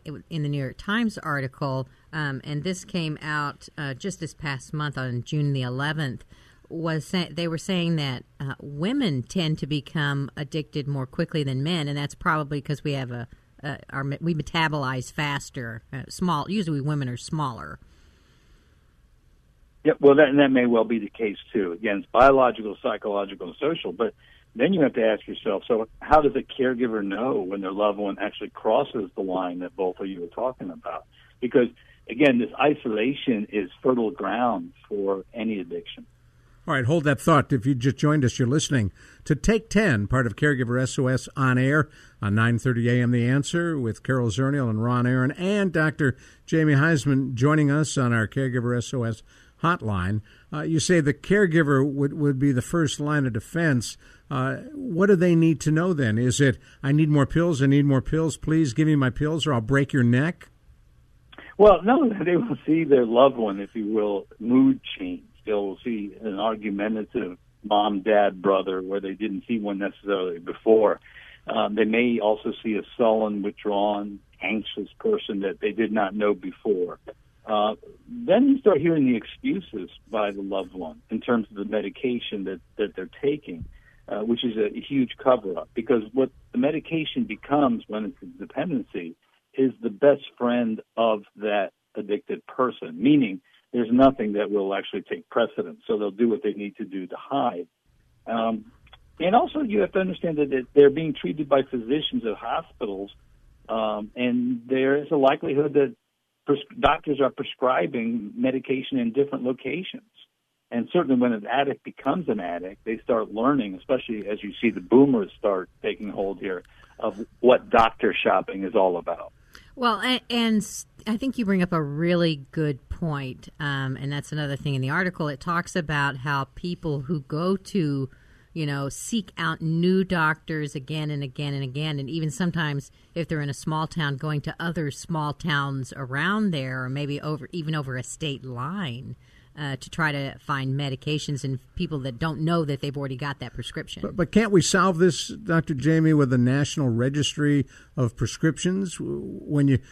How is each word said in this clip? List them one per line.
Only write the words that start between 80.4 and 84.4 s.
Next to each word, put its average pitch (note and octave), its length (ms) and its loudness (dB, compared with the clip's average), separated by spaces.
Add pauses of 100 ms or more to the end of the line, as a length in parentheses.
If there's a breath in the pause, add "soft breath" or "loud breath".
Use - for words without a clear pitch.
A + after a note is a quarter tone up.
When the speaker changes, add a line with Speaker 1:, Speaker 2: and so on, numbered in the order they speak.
Speaker 2:
loved G2 320 -6
one F2 380 -12
in A2 100 -4
terms A#2 300 0
of G#2 60 -20
the G2+ 80 -6
medication G#2 800 -4
that, F2 140 -8 (180)
that G#2 180 -4
they're A#2 120 -8 (140)
taking, C#3+ 440 -4 (420 soft breath)
uh, G#2 140 -6
which A#2 220 0